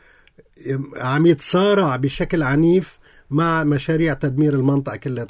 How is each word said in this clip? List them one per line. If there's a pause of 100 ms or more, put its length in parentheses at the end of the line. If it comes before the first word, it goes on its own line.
(960)
عم
يتصارع
بشكل
عنيف (300)
مع
مشاريع
تدمير
المنطقة
كلها